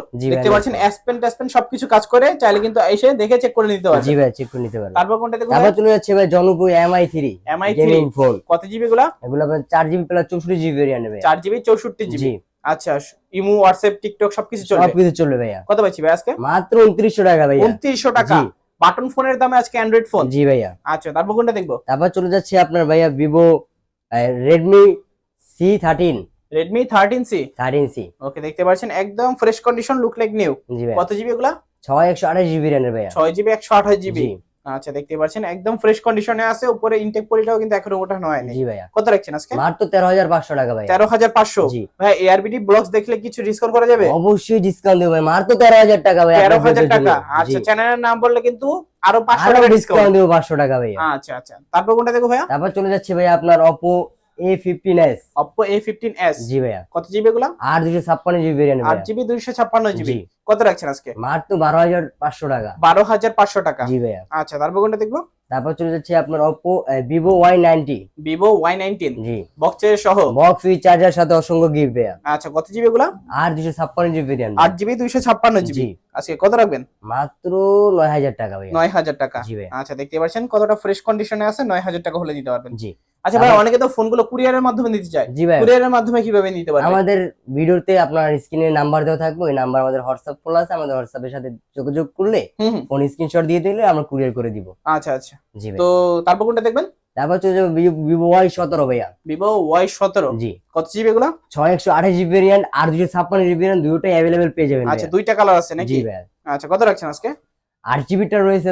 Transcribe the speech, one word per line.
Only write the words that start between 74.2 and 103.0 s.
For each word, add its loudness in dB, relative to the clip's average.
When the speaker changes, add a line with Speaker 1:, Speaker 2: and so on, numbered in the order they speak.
Speaker 1:
ভেরিয়েন্ট। -4
Speaker 2:
আট 2
জিবি -4
দুইশো -4
ছাপ্পান্ন 2
জিবি। -6
Speaker 1:
জি। -4
Speaker 2:
আজকে -10
কত 2
রাখবেন? 0
Speaker 1:
মাত্র -8
নয় 2
হাজার -2
টাকা -8
ভাইয়া। -12
Speaker 2:
নয় 0
হাজার -2
টাকা। -8
Speaker 1:
জি -14
ভাইয়া। -14
Speaker 2:
আচ্ছা, -12
দেখতে -10
পাচ্ছেন -4
কতটা 0
ফ্রেশ -4
কন্ডিশনে -4
আছে, -4
নয় -4
হাজার -6
টাকা -6
হলে -8
নিতে -8
পারবেন। -8
Speaker 1:
জি। -12
Speaker 2:
আচ্ছা 0
ভাই, 6
Speaker 1:
তারপর 6
Speaker 2:
অনেকে 4
তো 2
ফোনগুলো 0
কুরিয়ারের 0
মাধ্যমে -2
নিতে -8
চায়। -2
Speaker 1:
জি -2
ভাই। 4
Speaker 2:
কুরিয়ারের 4
মাধ্যমে 0
কিভাবে 0
নিতে -6
পারবে? 0
Speaker 1:
আমাদের 2
ভিডিওতে 0
আপনার -2
স্ক্রিনে -2
নাম্বার 0
দেওয়া -2
থাকবে, -6
ওই -2
নাম্বার -2
আমাদের -2
WhatsApp -8
খোলা -2
আছে, -2
আমাদের -6
WhatsApp-এর -10
সাথে -12
যোগাযোগ -4
করলে -2
Speaker 2:
হুম, -2
হুম। -8
Speaker 1:
ফোন -4
স্ক্রিনশট -4
দিয়ে -2
দিলে -2
আমরা -2
কুরিয়ার -4
করে -6
দিব। -14
Speaker 2:
আচ্ছা, -4
আচ্ছা। -20
Speaker 1:
জি -12
ভাই। -6
Speaker 2:
তো 2
তারপর 0
কোনটা 0
দেখবেন? 2
Speaker 1:
তারপর 0
চলে 0
যাবে 2
Vivo, 2
Vivo 0
ওয়াই 4
সতেরো -4
ভাইয়া। -4
Speaker 2:
Vivo -4
ওয়াই 2
সতেরো। -2
Speaker 1:
জি। -6
Speaker 2:
কত -2
জিবি -2
এগুলা? 2
Speaker 1:
ছয় 0
একশো -2
আঠাশ 2
জিবি -2
ভেরিয়েন্ট 4
আর 2
দুইশো -2